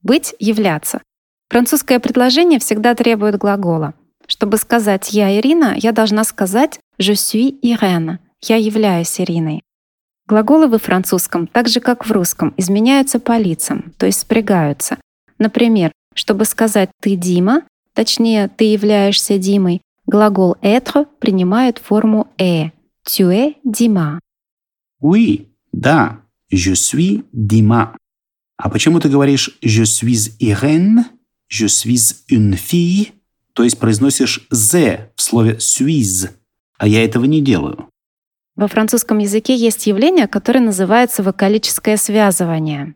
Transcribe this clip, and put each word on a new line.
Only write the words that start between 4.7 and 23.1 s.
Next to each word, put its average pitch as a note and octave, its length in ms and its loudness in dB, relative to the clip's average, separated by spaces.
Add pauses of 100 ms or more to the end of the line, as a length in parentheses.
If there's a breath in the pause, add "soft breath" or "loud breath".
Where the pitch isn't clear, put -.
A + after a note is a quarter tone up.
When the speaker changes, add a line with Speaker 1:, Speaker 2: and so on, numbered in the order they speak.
Speaker 1:
"я G3+ 260 2
Ирина", C#4 380 2
я A3+ 160 -2
должна A3 320 0
сказать A3 540 -2 (200)
"je G3+ 140 0
suis B3 480 -2
Irène", F3+ 580 -2 (240)
"я A3 140 0
являюсь G#3 640 0
Ириной". E3 420 -4 (640)
Глаголы C4+ 420 4
во A3 100 2
французском, F3+ 680 -2
так A#3+ 200 0
же A#3 120 -2
как A#3+ 260 -2
в A3 60 -4
русском, F3 440 -2
изменяются A#3+ 600 0
по A#3 180 -2
лицам, F3 600 -4
то F#3 80 0
есть F#3+ 140 -2
спрягаются. G3+ 760 -2 (400)
Например, A3 520 2 (240)
чтобы G3 300 -2
сказать G#3+ 460 0 (100)
"ты G3 160 0
Дима", F3+ 460 0 (320)
точнее, A3 540 0
"ты - 160 0
являешься G3+ 760 2
Димой", F#3 420 0 (260)
глагол G3 560 2
"être" B3+ 460 0 (100)
принимает A3 600 0
форму G#3+ 500 0 (100)
"est". E3 320 0 (340)
"Tu F#3 260 0